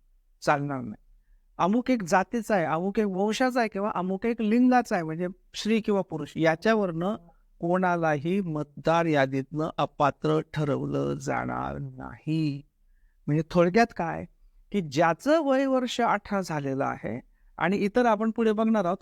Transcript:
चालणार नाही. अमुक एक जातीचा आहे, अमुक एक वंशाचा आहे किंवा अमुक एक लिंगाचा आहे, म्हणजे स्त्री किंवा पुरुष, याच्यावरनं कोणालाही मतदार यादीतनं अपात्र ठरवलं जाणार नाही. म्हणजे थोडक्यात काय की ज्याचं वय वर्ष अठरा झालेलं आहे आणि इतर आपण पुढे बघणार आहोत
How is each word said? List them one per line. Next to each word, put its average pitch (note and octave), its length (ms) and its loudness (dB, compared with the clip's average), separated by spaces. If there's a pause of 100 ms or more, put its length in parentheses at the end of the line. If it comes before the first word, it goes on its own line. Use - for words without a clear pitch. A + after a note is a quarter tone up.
(420)
चालणार C#3+ 380 0
नाही. A2+ 280 -12 (500)
अमुक G#3 320 2
एक A#3+ 120 0
जातीचा G3 520 0
आहे, F3 100 2
अमुक E3+ 340 -2
एक G#3+ 80 2
वंशाचा G#3+ 540 0
आहे A3 80 0
किंवा G3+ 260 -4
अमुक F#3 320 -4
एक A#3 160 -2
लिंगाचा B3 520 4
आहे, F3 100 -2
म्हणजे D#3+ 220 -4 (280)
स्त्री A3 260 0
किंवा G3+ 220 0
पुरुष, D#3+ 340 -8
याच्यावरनं F3+ 800 0 (420)
कोणालाही E3+ 800 0
मतदार D#3+ 640 -2
यादीतनं C#3+ 720 0
अपात्र D3+ 640 0 (140)
ठरवलं C#3+ 600 -2
जाणार C3 640 -6
नाही. C#3 840 -6 (640)
म्हणजे D3+ 240 2
थोडक्यात F#3 360 4 (100)
काय E3 280 -6 (480)
की G3+ 80 0
ज्याचं E3+ 600 2
वय C#4 240 2
वर्ष B3+ 340 0
अठरा G#3 400 0
झालेलं C#3 440 -4
आहे C#3 360 -6 (380)
आणि F3+ 180 0
इतर G#3 300 2
आपण A3 240 2
पुढे A3 220 2
बघणार A3 320 2
आहोत F3+ 180 -2